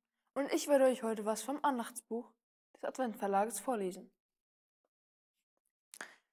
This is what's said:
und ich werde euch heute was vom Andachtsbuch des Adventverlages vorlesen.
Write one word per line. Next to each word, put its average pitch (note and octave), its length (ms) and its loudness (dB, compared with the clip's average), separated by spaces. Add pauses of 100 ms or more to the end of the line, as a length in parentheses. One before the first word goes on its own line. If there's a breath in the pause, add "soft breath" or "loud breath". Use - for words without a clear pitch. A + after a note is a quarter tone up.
(340)
und C#4 180 -2
ich D#4 140 0
werde C#4 200 8
euch B3+ 180 2
heute A3 200 -2
was G#3+ 160 -2
vom C#4 220 -6
Andachtsbuch A#3+ 720 -4 (420)
des - 80 -16
Adventverlages G#3 760 0
vorlesen. G3 500 -4 (2250 loud breath)